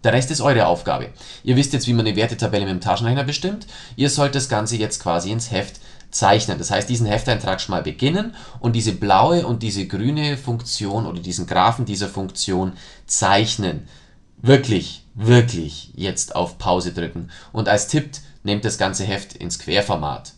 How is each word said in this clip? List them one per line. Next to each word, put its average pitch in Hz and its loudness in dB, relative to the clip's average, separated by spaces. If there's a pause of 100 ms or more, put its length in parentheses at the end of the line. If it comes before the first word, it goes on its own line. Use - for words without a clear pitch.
der 113 4
Rest 131 2
ist 147 -2
eure 120 4
Aufgabe. - -2 (340)
Ihr 123 4
wisst 143 4
jetzt, 135 0
wie 123 2
man 113 4
eine 101 0
Wertetabelle 107 0
mit 95 -2
dem 90 -4
Taschenrechner 113 0
bestimmt. 185 -6 (260)
Ihr 135 2
sollt 143 2
das 131 0
Ganze 110 0
jetzt 104 -2
quasi 87 -2
ins 117 -4
Heft 98 -4 (300)
zeichnen. 104 2
Das 85 -6
heißt, 101 0
diesen 117 0
Hefteintrag 107 0
schon 98 -4
mal 85 -2
beginnen 165 -2 (260)
und 117 0
diese 107 0
blaue 101 4
und 113 -2
diese 98 -4
grüne 143 -2
Funktion 110 -4
oder 87 -8
diesen 87 -6
Graphen 107 4
dieser 101 -4
Funktion 92 -2 (340)
zeichnen. 98 2 (540)
Wirklich, 117 4 (100)
wirklich 110 4
jetzt - -6
auf 87 -2
Pause 90 0
drücken. 85 -6 (220)
Und 110 -2
als - 2
Tipp, - 0 (300)
nehmt 104 0
das 104 -2
ganze 95 -2
Heft 101 -6
ins - -8
Querformat. 82 -2